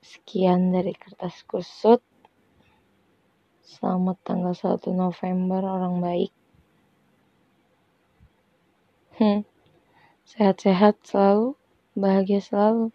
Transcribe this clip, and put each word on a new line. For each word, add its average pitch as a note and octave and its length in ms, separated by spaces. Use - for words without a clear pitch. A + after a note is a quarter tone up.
Sekian F3+ 720
dari F3+ 240
Kertas - 480
Kusut. G#3+ 560
Selamat F#3 640
tanggal F3+ 320
satu F3+ 320
November, F#3 720
orang F#3 400
baik. F3 320
Hmm. G#3 240
Sehat-sehat G3 800
selalu, G3+ 480
bahagia G3 480
selalu. A3 540